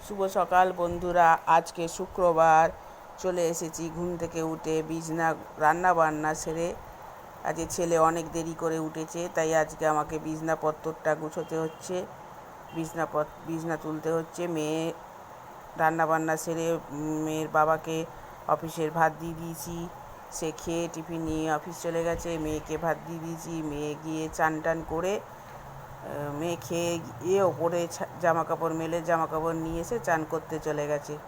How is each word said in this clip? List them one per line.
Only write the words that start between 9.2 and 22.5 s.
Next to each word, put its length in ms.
তাই 200
আজকে 320
আমাকে 320
বিছনাপত্তরটা 960
গুছোতে 440
হচ্ছে, 480
বিছনাপত-, 720
বিছনা 300
তুলতে 360
হচ্ছে। 340
মেয়ে 460
রান্না 300
বান্না 300
সেরে, 360
উম, 520
মেয়ের 240
বাবাকে 560
অফিসের 420
ভাত 300
দিয়ে 140
দিয়েছি, 540
সে 260
খেয়ে 360
টিফিন 280
নিয়ে 340
অফিস 280
চলে 220
গেছে। 340
মেয়েকে 400